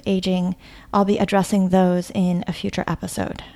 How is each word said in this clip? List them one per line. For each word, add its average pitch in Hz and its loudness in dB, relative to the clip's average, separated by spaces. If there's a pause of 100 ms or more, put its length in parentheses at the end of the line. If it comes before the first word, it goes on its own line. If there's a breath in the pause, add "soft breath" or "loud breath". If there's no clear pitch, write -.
aging, 185 0 (380 loud breath)
I'll 202 4
be 202 2
addressing 190 2
those 180 2
in 180 0
a 180 -4
future - -6
episode. - -6 (140)